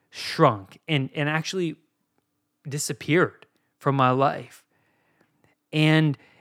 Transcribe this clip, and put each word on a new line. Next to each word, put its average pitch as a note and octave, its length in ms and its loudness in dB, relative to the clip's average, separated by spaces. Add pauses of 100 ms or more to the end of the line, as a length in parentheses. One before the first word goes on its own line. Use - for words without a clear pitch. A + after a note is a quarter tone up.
(100)
shrunk A2 760 0
and, C3+ 280 -2
and D3 140 -4
actually D#3+ 480 -4 (920)
disappeared D3 800 -2 (320)
from C#3 180 0
my B2+ 140 4
life. C3+ 520 -2 (1120)
And D#3 460 2 (220)